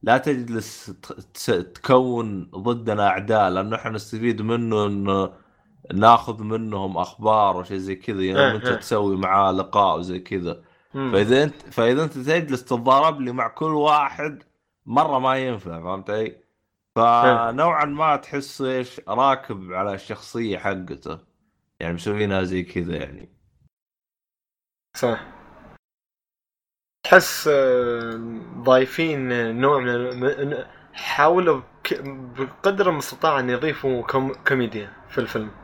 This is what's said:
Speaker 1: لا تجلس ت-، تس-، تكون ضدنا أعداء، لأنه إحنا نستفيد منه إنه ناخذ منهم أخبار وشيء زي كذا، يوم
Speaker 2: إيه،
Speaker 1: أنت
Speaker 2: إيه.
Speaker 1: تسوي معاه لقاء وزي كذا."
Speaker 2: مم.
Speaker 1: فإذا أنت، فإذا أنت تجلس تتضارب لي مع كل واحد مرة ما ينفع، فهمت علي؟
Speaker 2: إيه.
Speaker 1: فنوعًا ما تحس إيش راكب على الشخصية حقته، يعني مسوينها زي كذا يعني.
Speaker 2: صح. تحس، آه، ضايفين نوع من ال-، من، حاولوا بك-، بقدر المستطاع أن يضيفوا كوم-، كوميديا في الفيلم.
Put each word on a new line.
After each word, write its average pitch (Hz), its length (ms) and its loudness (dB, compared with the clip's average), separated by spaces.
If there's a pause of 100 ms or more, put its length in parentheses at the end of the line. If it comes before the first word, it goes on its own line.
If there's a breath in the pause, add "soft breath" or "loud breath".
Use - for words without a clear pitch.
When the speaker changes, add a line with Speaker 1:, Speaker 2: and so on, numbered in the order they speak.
Speaker 1:
لا 117 140 4
تجلس 120 680 -4
ت-، - 520 -18
تس-، 92 360 -2
تكون 117 800 2
ضدنا 107 520 0
أعداء، 101 420 2
لأنه 98 260 -2
إحنا 110 160 -6
نستفيد 110 500 -4
منه 113 440 0
إنه 98 480 -2 (600 soft breath)
ناخذ 110 500 4
منهم 104 540 -6
أخبار 104 600 2
وشيء 92 200 -8
زي 95 180 -6
كذا، 98 260 -6
يوم 92 160 0
Speaker 2:
إيه، 135 180 4
Speaker 1:
أنت 113 120 -6
Speaker 2:
إيه. 120 80 0
Speaker 1:
تسوي 104 420 -2
معاه 95 340 2
لقاء 95 480 2
وزي 90 200 -6
كذا." 90 420 -8 (320 soft breath)
Speaker 2:
مم. 135 180 -4
Speaker 1:
فإذا 113 320 4
أنت، 151 120 -2
فإذا 123 480 0
أنت 147 100 -6
تجلس 139 520 -2
تتضارب 135 560 2
لي 123 100 -4
مع 123 160 -2
كل 160 260 -4
واحد 147 680 0 (420)
مرة 139 340 2
ما 131 180 2
ينفع، 98 460 -6
فهمت 95 260 -8
علي؟ 107 120 -2
Speaker 2:
إيه. - 200 -8 (540)
Speaker 1:
فنوعًا 120 920 4
ما 147 300 0
تحس 139 460 -8
إيش 131 460 -4
راكب 110 680 -2
على 98 200 -2
الشخصية 107 640 -6
حقته، 85 640 -8 (600)
يعني 85 140 -4
مسوينها 98 500 -2
زي 92 200 -2
كذا 87 320 -6
يعني. - 340 -12 (1700)
Speaker 2:
صح. 117 300 -2 (1800)
تحس، - 500 4
آه، 120 840 0 (180)
ضايفين 127 1040 2
نوع 139 180 4
من 123 100 -2
ال-، 123 280 -2
من، 139 380 -2 (380 loud breath)
حاولوا 160 680 2 (220)
بك-، - 180 -4 (360)
بقدر 185 520 0
المستطاع 151 500 0
أن 127 100 -2
يضيفوا 127 520 -2
كوم-، 135 320 -2 (140)
كوميديا 113 460 -2 (160)
في - 80 -6
الفيلم. 110 340 -6 (120)